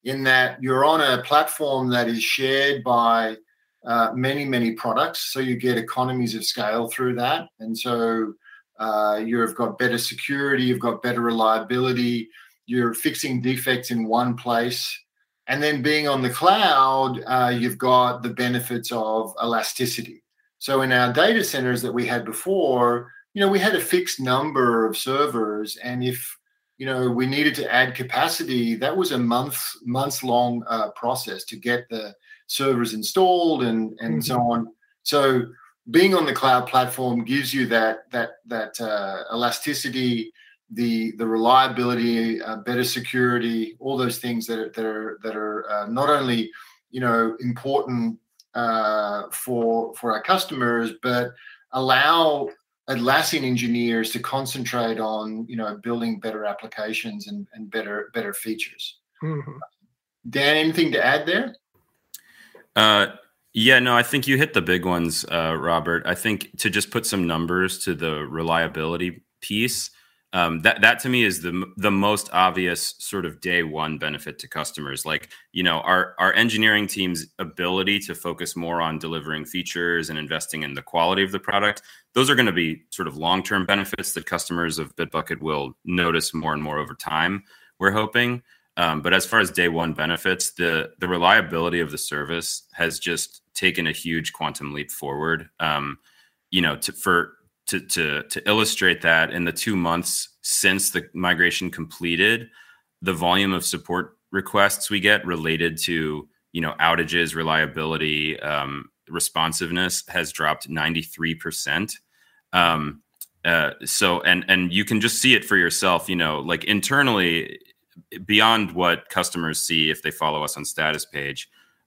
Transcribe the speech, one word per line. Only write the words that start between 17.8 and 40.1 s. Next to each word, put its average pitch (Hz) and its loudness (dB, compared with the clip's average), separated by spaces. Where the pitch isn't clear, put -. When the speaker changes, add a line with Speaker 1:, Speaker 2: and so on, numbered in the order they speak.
Speaker 1:
the 120 -4
benefits 123 -2
of 110 -2
elasticity. 117 -2
So 135 2
in 131 2
our 123 4
data 185 4
centers 127 -2
that 117 -4
we 120 0
had 117 -2
before, 123 0
you 202 -2
know, 196 6
we 196 4
had 196 2
a 175 2
fixed - 0
number 127 2
of 110 -2
servers. 117 -2
And 123 -6
if, 127 -4
you 131 -8
know, 127 0
we 123 0
needed 143 2
to - -4
add 127 4
capacity, 127 0
that 143 -2
was 175 0
a 127 0
month, 123 0
months 127 -2
long, 120 0
uh, 110 -2
process 104 -6
to 107 -14
get 123 -2
the 107 -10
servers 120 0
installed 170 2
and, 113 -2
and 113 -2
so 123 0
Speaker 2:
Mm-hmm. 120 2
Speaker 1:
on. 117 -2
So 131 2
being 180 6
on 160 2
the 135 -2
cloud 127 2
platform 123 0
gives 131 -2
you 127 2
that, 110 0
that, 117 -2
that, 113 -6
uh, 101 -4
elasticity, 123 -2